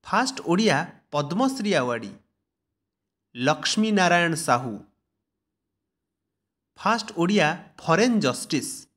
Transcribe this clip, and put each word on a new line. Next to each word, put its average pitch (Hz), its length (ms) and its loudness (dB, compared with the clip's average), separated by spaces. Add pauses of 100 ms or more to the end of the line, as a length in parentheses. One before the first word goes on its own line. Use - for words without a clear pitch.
ଫାଷ୍ଟ 247 300 -2 (100)
ଓଡ଼ିଆ 175 300 4 (360)
ପଦ୍ମଶ୍ରୀ 202 640 -2
ଆୱାର୍ଡ 120 300 0 (1300)
ଲକ୍ଷ୍ମୀ 160 560 0
ନାରାୟଣ 175 440 4
ସାହୁ. 123 400 0 (2000)
ଫାଷ୍ଟ 220 380 -2
ଓଡ଼ିଆ 170 320 2 (300)
ଫରେନ୍ 214 420 2
ଜଷ୍ଟିସ୍ - 520 -2 (240)